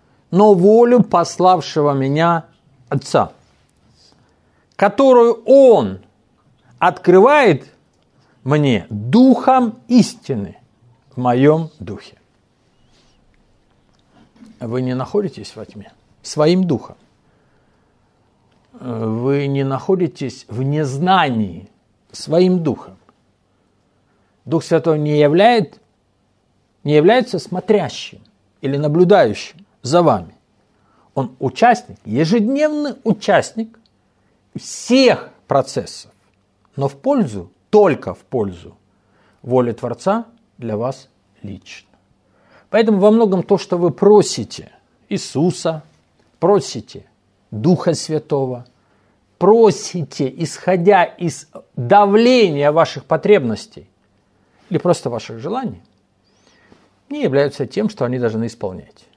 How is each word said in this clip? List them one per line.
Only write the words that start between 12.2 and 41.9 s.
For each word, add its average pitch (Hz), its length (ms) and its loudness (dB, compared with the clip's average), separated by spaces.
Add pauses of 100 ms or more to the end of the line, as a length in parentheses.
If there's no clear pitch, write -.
Вы 123 220 -8
не 127 120 -6
находитесь 131 600 -8
во 110 80 -16
тьме - 280 -20 (280)
своим 175 440 0
духом. 151 320 -4 (1800)
Вы 120 680 -4
не 139 180 -4
находитесь 139 840 -6
в 120 160 -8
незнании 139 1080 -2 (420)
своим 180 500 0
духом. 113 360 -6 (1500)
Дух 143 180 -2
Святой 160 340 0
не 151 220 0
являет-, 185 600 2 (1040)
не 147 120 -2
является 185 440 2
смотрящим - 840 -6 (420)
или 139 160 -4
наблюдающим 156 880 0 (160)
за 160 200 0
вами. 101 320 0 (800)
Он - 240 -6
участник, 226 680 0
ежедневный 240 880 -2 (100)
участник 220 760 -2 (760)
всех - 720 0 (180)
процессов, - 640 -6 (640)
но 139 140 -4
в 139 80 -12
пользу, 147 560 -4 (160)
только 170 460 2
в - 60 -20
пользу 98 560 -8 (640)
воли 123 300 -2
Творца 190 520 -6 (320)
для 117 200 -10
вас 135 320 -8 (340)
лично. - 480 -20 (800)